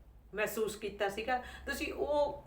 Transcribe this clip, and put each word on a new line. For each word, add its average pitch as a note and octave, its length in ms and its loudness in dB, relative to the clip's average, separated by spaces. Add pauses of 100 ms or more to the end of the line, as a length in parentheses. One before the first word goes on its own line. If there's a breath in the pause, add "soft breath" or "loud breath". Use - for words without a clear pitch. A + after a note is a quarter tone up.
(340)
ਮਹਿਸੂਸ G#3+ 420 0
ਕੀਤਾ G3+ 320 0
ਸੀਗਾ, B3 300 0 (280 loud breath)
ਤੁਸੀਂ C#4 260 -2
ਉਹ D4 540 2